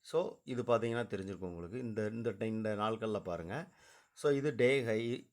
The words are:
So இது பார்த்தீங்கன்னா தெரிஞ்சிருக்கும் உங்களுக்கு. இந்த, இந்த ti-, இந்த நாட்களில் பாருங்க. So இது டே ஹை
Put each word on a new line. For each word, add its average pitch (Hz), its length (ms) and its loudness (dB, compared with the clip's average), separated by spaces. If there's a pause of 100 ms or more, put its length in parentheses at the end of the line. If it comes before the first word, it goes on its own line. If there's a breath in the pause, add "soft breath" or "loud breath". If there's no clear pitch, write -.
So - 420 -2
இது 123 200 -4
பார்த்தீங்கன்னா 117 400 4 (100)
தெரிஞ்சிருக்கும் 95 380 -6
உங்களுக்கு. 87 280 -8
இந்த, 110 280 -2
இந்த 117 220 -2
ti-, 101 140 -4
இந்த 110 320 0
நாட்களில் 107 460 0
பாருங்க. 92 460 -4 (460 loud breath)
So 147 180 2
இது 139 240 2
டே 127 280 6
ஹை 117 500 0